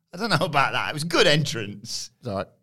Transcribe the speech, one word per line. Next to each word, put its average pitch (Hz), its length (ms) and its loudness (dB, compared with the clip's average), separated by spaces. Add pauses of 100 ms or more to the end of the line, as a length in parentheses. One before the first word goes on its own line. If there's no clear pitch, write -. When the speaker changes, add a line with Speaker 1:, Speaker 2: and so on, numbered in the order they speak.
(120)
Speaker 1:
I 180 40 -14
don't 214 140 -4
know 185 160 2
about 135 260 2
that. 107 180 -2
It 113 40 -4
was 147 80 -4
a 160 40 -4
good 220 200 4
entrance. 110 920 -2
Speaker 2:
It's 120 100 -12
all 98 80 -4
right. 98 100 -4 (160)